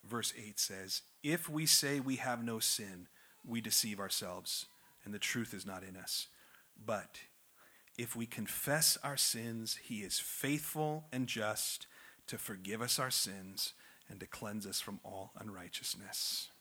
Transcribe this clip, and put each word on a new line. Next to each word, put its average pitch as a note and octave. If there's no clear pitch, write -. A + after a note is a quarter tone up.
verse A2
eight G#2+
says, F#2+
"If D#3+
we D#3
say C#3+
we C3
have A#2+
no A2+
sin, F#2+
we A#2
deceive G#2+
ourselves, F#2
and G2+
the G#2
truth A2+
is F#2+
not F#2+
in F#2+
us. -
But G#2
if A#2+
we A#2
confess C#3+
our C#3+
sins, A2+
he G#2+
is F2+
faithful D3+
and B2+
just -
to A2
forgive G2+
us A#2+
our C3
sins F#2+
and G2+
to F#2+
cleanse G#2
us G2
from G2+
all F#2+
unrighteousness." -